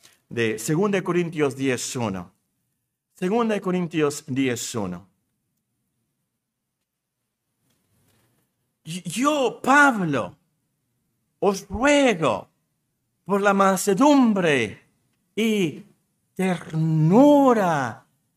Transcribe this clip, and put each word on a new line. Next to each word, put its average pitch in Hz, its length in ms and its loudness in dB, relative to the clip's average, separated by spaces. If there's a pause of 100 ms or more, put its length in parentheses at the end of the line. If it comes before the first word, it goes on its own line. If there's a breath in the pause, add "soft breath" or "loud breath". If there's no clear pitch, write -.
(300 soft breath)
de 113 280 -4
segunda 190 380 -2
de 180 60 -2
Corintios 156 540 -4
diez 131 400 -4
uno. 98 360 -6 (800)
Segunda 220 400 -2
de 196 60 -4
Corintios 165 640 -4
diez 131 480 -4
uno. 92 340 -10 (3750)
"Y-, 175 260 -12
yo, 262 520 -2
Pablo, 202 720 2 (1040)
os 190 280 -2
ruego 208 800 0 (760)
por 196 160 -2
la 202 140 2
mansedumbre 196 1300 2 (520)
y 208 480 -2 (520)
ternura 175 1700 2 (320)